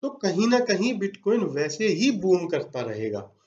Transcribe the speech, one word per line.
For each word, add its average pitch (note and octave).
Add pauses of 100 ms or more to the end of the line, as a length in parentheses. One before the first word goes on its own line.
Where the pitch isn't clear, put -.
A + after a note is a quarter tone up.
तो C4+
कहीं G3
ना B3
कहीं A3
bitcoin G3
वैसे D3+
ही G3+
boom F#3
करता B2+
रहेगा। G#2+ (180)